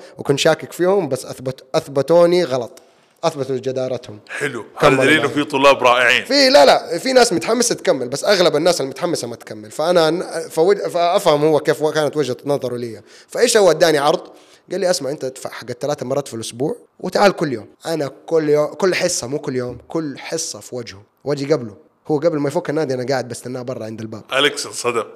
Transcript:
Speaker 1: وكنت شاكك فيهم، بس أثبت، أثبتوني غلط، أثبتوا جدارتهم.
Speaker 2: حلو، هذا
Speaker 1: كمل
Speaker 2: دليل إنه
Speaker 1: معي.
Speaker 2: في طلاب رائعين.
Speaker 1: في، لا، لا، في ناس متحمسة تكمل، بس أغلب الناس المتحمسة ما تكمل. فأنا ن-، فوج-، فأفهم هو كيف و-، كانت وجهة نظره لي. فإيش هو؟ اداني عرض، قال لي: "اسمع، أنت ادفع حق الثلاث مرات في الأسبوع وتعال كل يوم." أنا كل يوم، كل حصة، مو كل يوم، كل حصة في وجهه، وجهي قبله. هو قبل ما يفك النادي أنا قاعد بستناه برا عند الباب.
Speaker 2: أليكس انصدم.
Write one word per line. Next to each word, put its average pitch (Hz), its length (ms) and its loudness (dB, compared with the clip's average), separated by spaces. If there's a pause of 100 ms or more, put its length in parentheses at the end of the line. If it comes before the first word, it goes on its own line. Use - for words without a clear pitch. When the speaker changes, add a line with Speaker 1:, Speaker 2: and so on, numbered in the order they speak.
(180)
Speaker 1:
وكنت 139 220 0
شاكك 156 320 0
فيهم، 180 380 0
بس 127 160 -4
أثبت، 127 380 -10 (120)
أثبتوني 165 680 4
غلط، 127 380 -6 (420)
أثبتوا 139 320 -4
جدارتهم. 127 640 -6 (100)
Speaker 2:
حلو، 127 360 -8 (120)
هذا 151 120 4
Speaker 1:
كمل 135 80 6
Speaker 2:
دليل 143 220 4
إنه 147 40 0
Speaker 1:
معي. 131 100 -2
Speaker 2:
في 143 100 0
طلاب 139 400 4
رائعين. 123 420 4
Speaker 1:
في، 269 240 4
لا، 277 160 8
لا، 170 320 2
في 262 160 -2
ناس 247 200 6
متحمسة 202 420 0
تكمل، 135 340 -2
بس 135 140 -6
أغلب 175 320 4
الناس 165 260 2
المتحمسة 147 460 -6
ما 117 80 -10
تكمل. 110 360 -16
فأنا 165 380 2
ن-، 165 400 -6
فوج-، 170 380 2
فأفهم 165 580 2
هو 156 140 4
كيف 147 220 0
و-، 151 100 0
كانت 151 260 0
وجهة 127 280 -2
نظره 123 320 -4
لي. 113 240 -10 (260)
فإيش 226 300 0
هو؟ 190 140 6
اداني 156 260 4
عرض، 151 240 2 (500)
قال 180 80 -6
لي: 180 100 0
"اسمع، 143 200 -2
أنت 147 140 -8
ادفع - 260 -10
حق - 200 -12
الثلاث 139 340 -6
مرات 135 240 -4
في - 60 -14
الأسبوع 117 420 -6 (240)
وتعال 190 320 4
كل 156 220 -4
يوم." 104 140 -10 (180)
أنا 156 260 -4 (140)
كل 160 240 2
يوم، 147 240 2
كل 185 220 2
حصة، 170 320 -2
مو 143 120 -6
كل 143 160 -8
يوم، 123 220 -6 (100)
كل 151 300 -6
حصة - 420 -10
في - 160 -14
وجهه، 104 260 -12 (220)
وجهي 139 300 -2
قبله. 117 320 -4 (220)
هو 156 100 0
قبل 156 200 0
ما 143 100 -2
يفك 160 220 -4
النادي 147 240 -2
أنا 123 160 -6
قاعد 127 180 -2
بستناه 123 340 -12
برا 120 240 -10
عند 110 160 -12
الباب. 110 220 -12 (100)
Speaker 2:
أليكس 143 320 0
انصدم. 117 380 -4 (120)